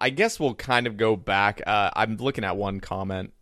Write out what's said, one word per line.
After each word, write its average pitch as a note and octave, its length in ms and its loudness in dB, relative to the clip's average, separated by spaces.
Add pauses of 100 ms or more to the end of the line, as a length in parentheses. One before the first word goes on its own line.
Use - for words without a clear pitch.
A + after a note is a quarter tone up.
I C3 100 2
guess G3 280 0
we'll C3+ 160 0
kind B2 320 0
of A2 100 -6
go A2 200 4
back. G2 500 2
Uh, G2+ 280 2
I'm A2 220 0
looking A#2+ 280 -4
at F#2 120 -2
one G2 240 -4
comment. F#2+ 600 -6